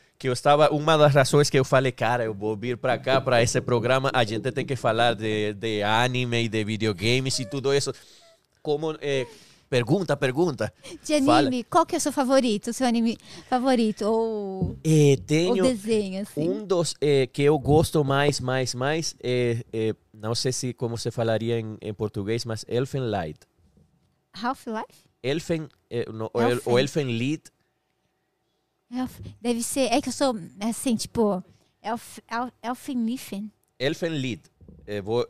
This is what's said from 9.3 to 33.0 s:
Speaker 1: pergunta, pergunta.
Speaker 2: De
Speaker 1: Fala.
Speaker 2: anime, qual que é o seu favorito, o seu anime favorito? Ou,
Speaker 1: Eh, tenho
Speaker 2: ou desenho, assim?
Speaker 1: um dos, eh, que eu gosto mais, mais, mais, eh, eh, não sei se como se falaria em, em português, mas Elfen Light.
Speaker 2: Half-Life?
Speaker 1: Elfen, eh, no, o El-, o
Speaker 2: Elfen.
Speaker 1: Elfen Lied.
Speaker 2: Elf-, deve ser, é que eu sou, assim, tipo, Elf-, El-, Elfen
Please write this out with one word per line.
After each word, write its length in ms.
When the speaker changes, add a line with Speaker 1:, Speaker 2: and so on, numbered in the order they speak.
Speaker 1:
pergunta, 460
pergunta. 580
Speaker 2:
De 180
Speaker 1:
Fala. 180
Speaker 2:
anime, 260
qual 200
que 100
é 20
o 40
seu 120
favorito, 560
o 40
seu 140
anime 300
favorito? 560
Ou, 800
Speaker 1:
Eh, 320
tenho 220
Speaker 2:
ou 40
desenho, 520
assim? 280
Speaker 1:
um 160
dos, 360
eh, 260
que 160
eu 160
gosto 460
mais, 340
mais, 340
mais, 480
eh, 520
eh, 200
não 200
sei 200
se 200
como 240
se 140
falaria 480
em, 220
em 120
português, 520
mas 240
Elfen 320
Light. 380
Speaker 2:
Half-Life? 720
Speaker 1:
Elfen, 460
eh, 200
no, 240
o 80
El-, 240
o 140
Speaker 2:
Elfen. 240
Speaker 1:
Elfen 140
Lied. 240
Speaker 2:
Elf-, 280
deve 220
ser, 280
é 100
que 80
eu 40
sou, 220
assim, 360
tipo, 480
Elf-, 380
El-, 220
Elfen 440